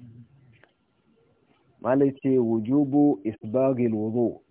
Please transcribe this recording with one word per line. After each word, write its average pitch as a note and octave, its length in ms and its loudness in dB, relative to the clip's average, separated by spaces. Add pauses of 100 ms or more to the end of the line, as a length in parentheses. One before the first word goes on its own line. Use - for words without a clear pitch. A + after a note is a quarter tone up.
(1800)
Malai C3+ 280 2 (120)
ce, C3 200 0
"Wujubu C3+ 840 0
isbagil A#2+ 680 -2
wudu" A2 580 -4